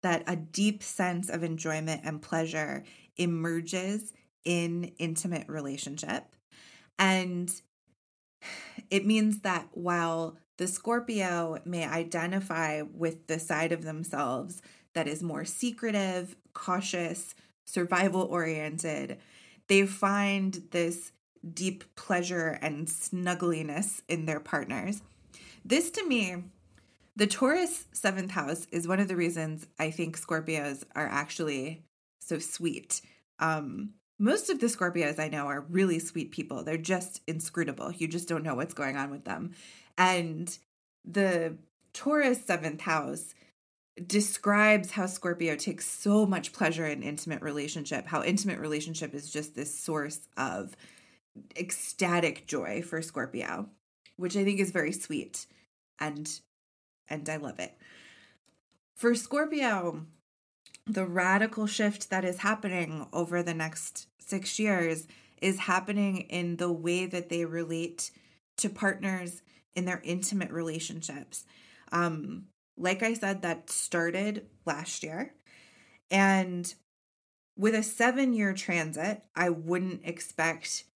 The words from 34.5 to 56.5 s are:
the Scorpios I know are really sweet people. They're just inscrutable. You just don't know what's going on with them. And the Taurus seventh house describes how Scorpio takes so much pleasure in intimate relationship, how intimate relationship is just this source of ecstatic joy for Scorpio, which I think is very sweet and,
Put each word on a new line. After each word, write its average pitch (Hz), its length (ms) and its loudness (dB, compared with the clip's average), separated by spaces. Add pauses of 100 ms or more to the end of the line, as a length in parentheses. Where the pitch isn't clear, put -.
the 233 80 2
Scorpios 170 520 0
I 156 80 0
know 151 180 -4
are 143 240 -2
really 180 300 4
sweet 160 320 -4
people. - 320 -6
They're 160 140 -2
just 180 500 -2
inscrutable. 160 640 -2
You 160 160 -2
just 170 200 -2
don't 156 160 -2
know 151 120 0
what's 147 180 -2
going 139 240 -2
on 139 140 -4
with 143 140 -12
them. - 260 -6 (460)
And 175 580 2 (500)
the 170 520 2 (360)
Taurus 277 500 4
seventh 160 380 0
house 151 540 -2 (720)
describes 208 840 6
how 190 160 0
Scorpio 170 480 0
takes - 320 -4
so 208 380 4
much 185 280 0
pleasure 165 320 2
in 151 180 -2
intimate 147 380 -4
relationship, 147 680 -4
how 156 160 0
intimate 196 360 2
relationship 151 540 -4
is 143 180 -10
just 151 240 -6
this 147 180 -4
source 151 600 -4
of 101 400 -4 (800)
ecstatic 175 920 0
joy 107 340 -2
for 165 200 -4
Scorpio, 160 680 -6 (460)
which 180 200 -4
I 196 80 4
think 196 160 2
is 180 120 2
very 160 200 0
sweet - 540 -6 (540)
and, 151 400 -6 (680)